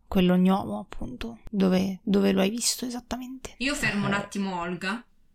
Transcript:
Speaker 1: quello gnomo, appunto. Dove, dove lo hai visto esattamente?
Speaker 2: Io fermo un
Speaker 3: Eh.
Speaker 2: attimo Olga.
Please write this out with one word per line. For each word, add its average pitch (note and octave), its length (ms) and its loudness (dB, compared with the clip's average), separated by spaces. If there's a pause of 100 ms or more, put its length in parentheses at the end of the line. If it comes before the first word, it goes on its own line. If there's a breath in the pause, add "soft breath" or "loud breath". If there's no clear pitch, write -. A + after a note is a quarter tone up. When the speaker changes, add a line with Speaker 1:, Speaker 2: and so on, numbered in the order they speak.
Speaker 1:
quello F3+ 280 4
gnomo, F#3+ 440 4
appunto. A#3 600 -10 (100)
Dove, F#3+ 540 2
dove G3 280 4
lo F#3+ 100 2
hai G3 80 2
visto A#3 360 -4
esattamente? B3 720 -10
Speaker 2:
Io C#4 180 -2
fermo G3+ 320 -2
un G3+ 60 0
Speaker 3:
Eh. G3+ 40 0
Speaker 2:
attimo G3 420 -4
Olga. F3+ 440 -6 (320)